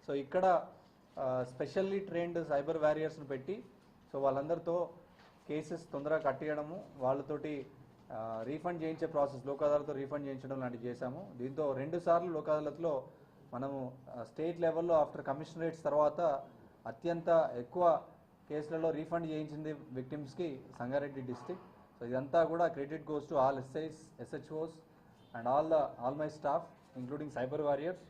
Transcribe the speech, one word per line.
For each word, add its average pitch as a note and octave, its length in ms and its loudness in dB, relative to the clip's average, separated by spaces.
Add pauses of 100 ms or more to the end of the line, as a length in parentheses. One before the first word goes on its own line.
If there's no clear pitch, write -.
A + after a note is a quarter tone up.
So C#3+ 60 -2
ఇక్కడ, E3+ 520 4 (520)
ఆ, B2+ 260 0 (100)
specially F#3+ 440 0 (120)
trained E3+ 380 -2
cyber D#3 240 2
warriors-ను D#3 520 2
పెట్టి, C#3 400 -6 (500)
so C#3 60 0
వాళ్ళందరితో E3 680 2 (580)
కేసెస్ D#3 440 -6
తొందరగా D3+ 260 2
కట్టేయడము, D3+ 680 0 (120)
వాళ్ళతోటి, C#3 760 0 (420)
ఆ, A2+ 340 -6
రీఫండ్ D#3+ 360 -4
చేయించే D#3+ 240 -2
ప్రాసెస్, C#3 400 0
లోక్ C#3+ 160 -2
అదాలత్తో D3 300 4
రీఫండ్ C#3 340 -4
చేయించడం C3+ 340 -6
లాంటివి A#2+ 240 -6
చేశాము. B2+ 520 -6
దీంతో C3+ 360 -2
రెండు C#3+ 260 -2
సార్లు E3+ 340 4
లోక్ D3+ 160 -2
అదాలత్లో D3+ 600 0 (460)
మనము, C3 380 -4 (260)
ఆ, A#2 40 -8
స్టేట్ E3 380 -4
లెవెల్‌లో E3 420 6
after D3 240 -2
కమిషనరేట్స్ D#3+ 580 -4
తర్వాత D3 360 6 (680)
అత్యంత E3 680 4
ఎక్కువ D#3+ 480 4 (460)
కేసులలో D#3+ 420 0
రీఫండ్ D#3+ 400 -2
చేయించింది D#3 420 -4
విక్టిమ్స్‌కి C#3 920 -6 (160)
సంగారెడ్డి C#3 420 -2
డిస్ట్రిక్ట్. B2+ 440 -8 (360)
So A#2+ 80 -8
ఇదంతా C#3 360 4
కూడా E3 220 2
credit D3 320 -4
goes D3+ 260 -4
to E3 100 -8
all C3+ 240 4
ఎస్ఐస్, D3+ 640 -8
ఎస్హెచ్ఓస్ D#3 540 -8 (640)
and A#2 100 -2
all D#3 240 4
the, D#3 80 8
all C3+ 400 -2
my D3+ 80 0
staff, D3+ 320 0 (400)
including C#3+ 380 -8
cyber D3 280 0
warriors. D3 300 0 (140)